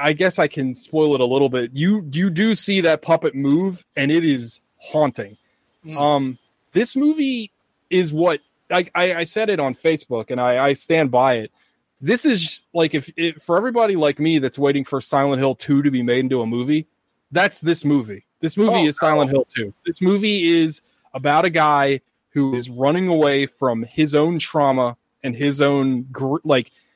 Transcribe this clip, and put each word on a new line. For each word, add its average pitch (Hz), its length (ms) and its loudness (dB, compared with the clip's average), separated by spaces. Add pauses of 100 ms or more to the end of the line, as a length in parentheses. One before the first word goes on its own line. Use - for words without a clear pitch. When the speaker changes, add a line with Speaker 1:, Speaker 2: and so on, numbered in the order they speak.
Speaker 1:
I 156 40 4
guess 180 260 -2
I 165 80 2
can 131 280 -6
spoil 156 400 0
it 127 60 0
a 127 40 2
little 131 240 2
bit. 123 260 -4
You, 175 380 0
you 180 180 -2
do 208 240 0
see 196 280 -2
that 160 200 2
puppet 165 320 0
move, 160 500 0 (120)
and 139 160 0
it 170 120 2
is 123 360 -2 (180)
haunting. 120 580 -4 (480)
Speaker 2:
Mm. 156 160 -14
Speaker 1:
Um, 139 380 0 (340)
this 233 220 0
movie 269 560 -2 (400)
is 175 220 0
what, 160 280 0 (300)
I, 180 240 0
I, 180 220 0
I 170 80 -4
said 214 260 -2
it 190 80 0
on 135 160 -2
Facebook, 139 560 -2
and 123 100 -4
I, 123 260 2
I 143 80 4
stand 156 360 0
by 123 280 4
it. 110 120 -10 (500)
This 202 240 0
is, 196 380 -2 (100)
like, 160 220 0
if, 147 220 -6
if 165 260 -6
for 170 140 0
everybody 226 400 0
like 147 240 0
me 160 180 2
that's 131 220 -4
waiting 139 240 2
for 135 160 -4
Silent 139 400 0
Hill 135 160 0
two 143 260 0
to 143 80 2
be 127 140 0
made 120 160 0
into 127 200 0
a 113 60 -4
movie, 127 400 -2 (460)
that's 185 260 0
this 160 260 -2
movie. 120 420 -2 (120)
This - 180 -6
movie 220 200 2
Speaker 3:
Oh, 175 80 2
Speaker 1:
is 147 160 0
Silent 147 320 2
Speaker 3:
cool. 139 60 2
Speaker 1:
Hill 127 60 2 (220)
two. 98 80 -14 (100)
This 170 160 -6
movie 196 460 2 (140)
is 160 220 -2 (300)
about 147 320 2
a 185 60 0
guy 143 500 2 (300)
who 135 240 0
is 123 160 -6
running 147 380 0
away 143 380 2
from 127 380 -2
his 151 300 -2
own 160 240 2
trauma 131 580 0 (260)
and 127 140 -6
his 143 240 -2
own 135 420 0 (100)
gr-, 135 320 -4
like, 139 260 0 (260)